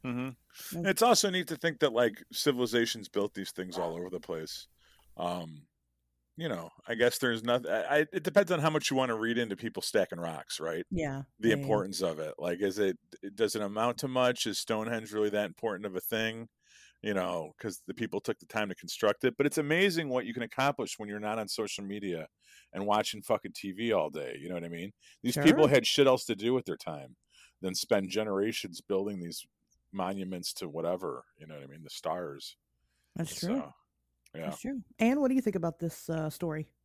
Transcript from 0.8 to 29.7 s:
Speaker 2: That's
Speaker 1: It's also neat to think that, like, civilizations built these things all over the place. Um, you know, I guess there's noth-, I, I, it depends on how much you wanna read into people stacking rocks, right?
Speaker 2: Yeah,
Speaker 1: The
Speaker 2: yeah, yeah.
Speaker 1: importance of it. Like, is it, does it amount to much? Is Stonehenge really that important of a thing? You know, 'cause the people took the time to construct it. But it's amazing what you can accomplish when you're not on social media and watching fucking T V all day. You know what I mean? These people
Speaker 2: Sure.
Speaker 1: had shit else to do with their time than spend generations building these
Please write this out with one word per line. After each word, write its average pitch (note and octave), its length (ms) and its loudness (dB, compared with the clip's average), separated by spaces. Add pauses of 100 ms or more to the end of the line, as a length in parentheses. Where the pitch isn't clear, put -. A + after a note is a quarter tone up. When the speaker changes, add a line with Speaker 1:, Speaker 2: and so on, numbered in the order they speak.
Speaker 2:
That's F#3+ 80 2
Speaker 1:
It's F#3+ 120 4
also A3+ 280 6
neat F3+ 180 -2
to E3 80 -6
think E3 240 -2
that, C#3 120 4
like, A#2 300 4 (100)
civilizations A#2 760 2
built G2+ 260 -2
these F#2+ 160 -6
things F#2 260 -8
all E2+ 200 -2
over F2 120 -6
the F2+ 120 -6
place. D#2+ 480 -8 (480)
Um, E2 460 -4 (760)
you D#3+ 120 -6
know, G#2+ 180 -6 (180)
I A#2 100 -4
guess A#2+ 220 6
there's A#2 240 0
noth-, A#2+ 240 2
I, G2 140 2
I, D3+ 320 4
it F#3 100 -4
depends F#3 300 4
on E3 80 2
how D#3 100 2
much D#3 200 0
you C3+ 60 2
wanna B2+ 200 2
read A2+ 220 0
into A2 180 -2
people - 260 -6
stacking F2+ 380 2
rocks, E2 400 -6
right? E2 300 -4
Speaker 2:
Yeah, C#3+ 320 -2 (180)
Speaker 1:
The A2 80 4
Speaker 2:
yeah, A2 80 6
yeah. C#3 60 -4
Speaker 1:
importance G2+ 400 0
of D#2+ 180 0
it. D#2 180 -6
Like, F2 220 -2
is G2 180 0
it, F#2+ 200 2 (360)
does G#2+ 220 2
it G#2+ 60 0
amount A2 360 0
to C#3 100 -4
much? B2+ 380 2
Is G#2 140 -2
Stonehenge A2 520 -4
really G#2+ 180 2
that G#2 160 2
important G2+ 400 -4
of F#2 100 -6
a F#2 40 -2
thing? A2+ 480 -2 (540)
You G#2 120 -2
know, F2+ 440 -2
'cause G2+ 280 -6
the B2 80 -8
people A2 260 -2
took - 180 -2
the - 80 -20
time G#2+ 220 -2
to G2 60 -6
construct - 500 0
it. B2 140 2
But C#3+ 80 4
it's C#3+ 120 0
amazing E3 520 2
what B2+ 160 0
you A#2+ 80 -6
can A#2+ 80 -4
accomplish C3 560 -2
when G#2 100 -8
you're G#2 120 -6
not G#2+ 180 -2
on G#2+ 100 -4
social G#2 360 -4
media G2 440 -4 (440)
and F#2+ 140 -4
watching G#2 360 2
fucking G#2 320 0
T G2 180 -6
V A2 200 0
all D#2 180 4
day. C#2+ 280 -6
You D2 120 -10
know F#2 60 -2
what E2+ 80 -4
I E2+ 40 -8
mean? E2+ 240 -8 (300)
These A#2+ 160 0
people D#3 260 8
Speaker 2:
Sure. C#3+ 40 6
Speaker 1:
had B2 180 6
shit C#3 200 6
else B2+ 200 6
to A#2 100 -2
do A2 160 0
with B2+ 140 0
their F2 100 -4
time C#2+ 400 -10 (460)
than F#2 120 -4
spend G2 360 2
generations G2+ 720 -2
building G2 380 -2
these E2+ 240 -10 (480)